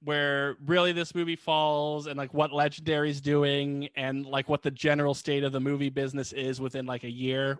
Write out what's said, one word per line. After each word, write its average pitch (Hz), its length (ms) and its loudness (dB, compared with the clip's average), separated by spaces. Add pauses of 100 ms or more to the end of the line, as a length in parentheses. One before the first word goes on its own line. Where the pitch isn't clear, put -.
where 143 540 0 (100)
really 175 260 4
this 170 220 -4
movie 170 220 -2
falls 151 720 0
and, 143 120 -8
like, 135 160 -6
what 151 160 2
Legendary's 147 720 0
doing 143 760 2
and, 135 300 -4
like, 135 200 -2
what 147 160 0
the 147 80 -2
general 147 440 2
state 139 280 -2
of 135 100 0
the 135 80 -2
movie 139 280 0
business 135 460 -4
is 131 260 -4
within, 131 240 -6
like, 123 200 -6
a 120 60 -8
year, 131 500 -2